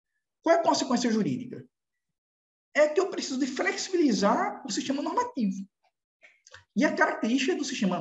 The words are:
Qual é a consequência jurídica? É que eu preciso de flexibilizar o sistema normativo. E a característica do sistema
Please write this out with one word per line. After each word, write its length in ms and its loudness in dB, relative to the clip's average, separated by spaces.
Qual 140 4
é 60 4
a 20 -2
consequência 480 2
jurídica? 540 -2
É 140 6
que 120 2
eu 100 0
preciso 300 -6
de 60 2
flexibilizar 1200 0
o 60 -10
sistema 320 -4
normativo. 640 -2
E 80 2
a 100 0
característica 640 0
do 80 -6
sistema 360 -2